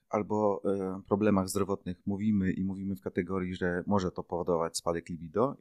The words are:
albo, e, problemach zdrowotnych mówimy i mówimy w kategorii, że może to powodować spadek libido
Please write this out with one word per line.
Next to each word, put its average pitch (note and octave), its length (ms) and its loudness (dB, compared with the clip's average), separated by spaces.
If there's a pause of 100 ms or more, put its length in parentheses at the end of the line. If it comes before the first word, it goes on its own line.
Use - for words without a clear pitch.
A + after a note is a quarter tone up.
albo, G#2 560 2
e, G2 420 -2
problemach G2+ 420 4
zdrowotnych F#2+ 580 -2
mówimy G2+ 440 2
i F#2+ 120 -2
mówimy G2 320 -4
w - 60 -18
kategorii, F#2 540 -2
że F2+ 320 0
może F#2 240 2
to F2+ 120 -8
powodować E2+ 540 0
spadek E2+ 320 -4
libido F2 520 -2